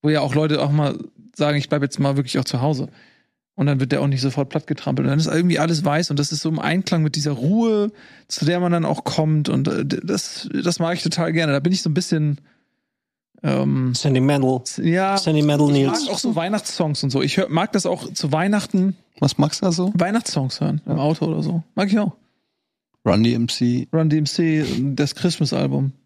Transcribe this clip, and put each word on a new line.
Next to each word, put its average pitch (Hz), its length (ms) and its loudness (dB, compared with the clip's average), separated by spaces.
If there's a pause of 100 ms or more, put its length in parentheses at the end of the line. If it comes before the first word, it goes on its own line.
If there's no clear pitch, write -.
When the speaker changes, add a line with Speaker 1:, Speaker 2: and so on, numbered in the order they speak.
Speaker 1:
Wo 151 80 2
ja 151 120 2
auch 135 140 -2
Leute 151 260 2
auch 143 100 2
mal 147 260 2 (380)
sagen, 147 220 0
„Ich 139 120 -4
bleib 147 120 0
jetzt 139 180 -4
mal 139 160 2
wirklich 135 240 -2
auch 131 60 -2
zu 123 160 -2
Hause.“ 139 260 0 (680)
Und 139 120 0
dann 139 120 2
wird 131 120 0
der 139 100 0
auch 139 60 0
nicht 135 140 0
sofort 135 280 -2
plattgetrampelt. 143 560 -2
Und 135 60 2
dann 147 80 2
ist 160 80 0
irgendwie 165 320 2
alles 160 240 0
weiß 151 260 0
und 143 80 -2
das 147 140 0
ist 156 100 -6
so 160 80 -2
im 156 100 -2
Einklang 170 440 0
mit 151 120 0
dieser 147 180 -2
Ruhe, 208 580 2 (360)
zu - 180 -4
der 175 140 2
man 175 120 2
dann 170 140 2
auch 151 180 -2
kommt. 156 460 0
Und, 135 180 0
äh, - 180 -2
d-, - 180 -4
das, - 460 -6 (140)
das 175 160 -2
mag 170 160 -2
ich - 80 -8
total 165 300 -2
gerne. 160 180 0
Da 139 80 2
bin 170 140 2
ich 190 80 -2
so 175 80 -2
ein 151 40 0
bisschen, 151 460 0 (1040)
ähm, 135 500 0
Speaker 2:
Sentimental. 131 680 2
Speaker 1:
s-, - 200 -10
ja, 190 340 2
Speaker 2:
Sentimental 151 500 2
Speaker 1:
ich 143 60 4
Speaker 2:
Nils. 139 320 2
Speaker 1:
mag 233 80 -4
auch 180 60 -6
so 233 160 -2
Weihnachtssongs 175 680 -2
und 139 60 0
so. 131 120 0
Ich 143 160 0
hör, 190 120 0
mag 160 240 0
das 190 120 0
auch 175 280 -4
zu 147 180 -4
Weihnachten. 190 640 0 (240)
Speaker 3:
Was - 180 2
magst 147 240 0
du 202 40 -2
da 180 60 2
so? 180 240 0
Speaker 1:
Weihnachtssongs 180 680 -2
hören, 151 240 -2
im - 80 -2
Speaker 3:
Ja. - 40 0
Speaker 1:
Auto 156 280 0
oder 160 180 -2
so. 165 180 -2 (140)
Mag 202 160 0
ich 214 80 4
auch. 196 140 0 (920)
Speaker 3:
Run 104 180 4
D 117 100 4
M 117 160 0
C. 123 440 0
Speaker 1:
Run 160 160 2
D 156 80 4
M 151 80 2
C, 156 380 0 (320)
das 143 180 -2
Christmas-Album. 139 800 -2 (140)